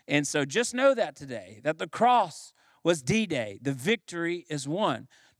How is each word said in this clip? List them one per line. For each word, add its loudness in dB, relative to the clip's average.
And 2
so 0
just -2
know 4
that -2
today, -12
that 0
the -6
cross 2
was 2
D-Day. 0
The 0
victory -2
is -6
won. -2